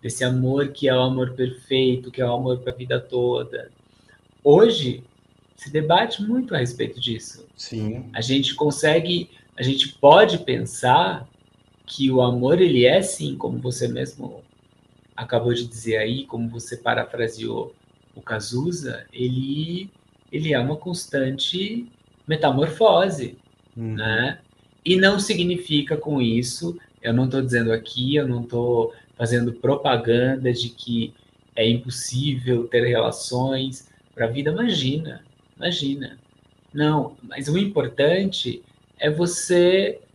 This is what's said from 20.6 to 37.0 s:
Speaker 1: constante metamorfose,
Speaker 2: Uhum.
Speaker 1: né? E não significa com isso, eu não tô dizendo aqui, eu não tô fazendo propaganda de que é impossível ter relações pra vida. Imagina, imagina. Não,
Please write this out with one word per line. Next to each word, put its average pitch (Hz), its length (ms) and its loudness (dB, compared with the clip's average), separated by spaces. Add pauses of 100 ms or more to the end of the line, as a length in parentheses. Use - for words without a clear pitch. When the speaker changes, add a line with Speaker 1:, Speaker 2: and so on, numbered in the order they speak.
Speaker 1:
constante 180 1080 -4 (420)
metamorfose, 160 1080 2 (400)
Speaker 2:
Uhum. 113 200 -6
Speaker 1:
né? 110 420 -2 (460)
E 180 120 4
não 196 240 4
significa 170 760 0
com 147 260 -2
isso, 127 560 -2 (240)
eu 117 100 -2
não 127 160 2
tô 135 140 0
dizendo 120 300 0
aqui, 123 440 -4
eu 143 100 2
não 120 160 -4
tô 120 500 0 (240)
fazendo 120 360 0
propaganda 127 1000 2
de 120 180 -4
que 117 420 -6 (420)
é 113 140 2
impossível 123 1000 -2
ter 120 180 2
relações 127 1000 -2 (260)
pra 117 120 -2
vida. 139 240 -2
Imagina, 160 720 -4 (340)
imagina. 143 640 -6 (540)
Não, 147 500 0